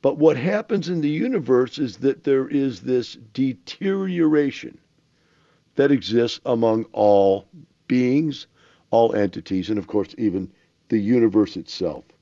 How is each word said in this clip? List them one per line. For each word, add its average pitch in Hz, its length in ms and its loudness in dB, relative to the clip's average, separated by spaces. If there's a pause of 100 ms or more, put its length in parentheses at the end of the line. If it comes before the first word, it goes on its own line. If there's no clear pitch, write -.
But 143 160 0
what 151 180 6
happens 190 500 -4
in 170 140 -4
the 147 80 0
universe 151 680 0
is 120 180 -6
that 135 280 -2
there 135 220 0
is 135 340 -2
this 123 360 -4 (160)
deterioration 156 1400 -2 (960)
that 139 180 2
exists 117 540 0
among 113 460 0
all 98 560 4 (400)
beings, 131 580 0 (460)
all 113 240 2
entities, 95 560 -4
and 104 80 -2
of 90 80 -12
course, 101 320 -4
even 92 320 -4 (380)
the 113 100 0
universe 107 580 2
itself. 78 480 -8 (160)